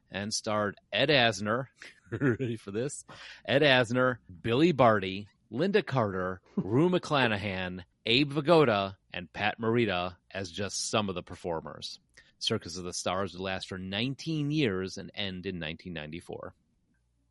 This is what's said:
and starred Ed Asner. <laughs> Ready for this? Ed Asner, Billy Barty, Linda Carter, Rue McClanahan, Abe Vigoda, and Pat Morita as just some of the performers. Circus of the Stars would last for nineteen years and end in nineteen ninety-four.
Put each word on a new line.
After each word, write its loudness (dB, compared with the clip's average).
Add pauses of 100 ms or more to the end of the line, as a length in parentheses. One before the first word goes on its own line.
(100)
and -6
starred -2 (160)
Ed 2
Asner. 2 (240)
<laughs> -20
Ready -2
for -14
this? -6 (400)
Ed 4
Asner, 4 (240)
Billy 4
Barty, 4 (220)
Linda 2
Carter, 0 (160)
Rue 4
McClanahan, 0 (240)
Abe 4
Vigoda, 4 (160)
and -10
Pat -2
Morita 0 (160)
as -8
just -6
some 0
of -4
the -6
performers. -10 (400)
Circus -4
of -10
the -8
Stars -4
would -10
last -6
for -8
nineteen -4
years 0
and -12
end -6
in -6
nineteen -8
ninety-four. -12 (760)